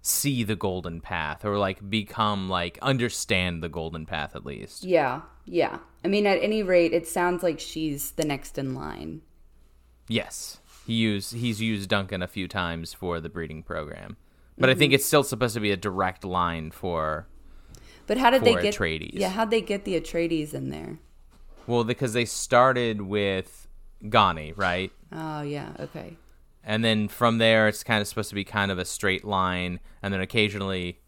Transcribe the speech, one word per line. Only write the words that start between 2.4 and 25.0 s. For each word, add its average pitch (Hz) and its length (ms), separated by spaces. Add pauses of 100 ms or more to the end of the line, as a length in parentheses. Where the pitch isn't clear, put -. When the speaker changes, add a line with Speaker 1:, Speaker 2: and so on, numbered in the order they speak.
Speaker 1:
like, 87 340
understand 98 800
the 87 60
golden 80 380
path 76 300
at - 100
least. 67 380
Speaker 2:
Yeah, 151 380 (220)
yeah. - 340 (260)
I 233 40
mean, 208 180
at 196 160
any 214 200
rate, 175 300
it 170 140
sounds 175 360
like 165 180
she's 151 520
the 156 120
next 143 340
in 135 160
line. 80 480 (840)
Speaker 1:
Yes. - 500 (280)
He 117 80
used, 110 400
he's 117 260
used 104 300
Duncan 98 320
a 90 60
few 92 200
times 85 460
for 85 260
the 82 80
breeding 78 340
program. 78 540 (400)
But 131 140
I 131 40
think 147 160
Speaker 2:
Mm-hmm. 135 60
Speaker 1:
it's 131 100
still 147 160
supposed 117 320
to 117 60
be 104 100
a 98 60
direct 92 480
line 85 460
for 80 560 (800)
Speaker 2:
But 214 120
how 262 120
did 262 140
they 240 100
Speaker 1:
for - 80
Speaker 2:
get 208 120
Speaker 1:
Atreides. 80 380
Speaker 2:
Yeah, 185 160
how'd 208 220
they 226 100
get 202 240
the 180 160
Atreides 160 540
in 135 160
there? 156 280 (680)
Speaker 1:
Well, 120 180
because 120 300
they 120 100
started 123 800
with 98 680 (340)
Ghani, 90 540
right? 92 340 (220)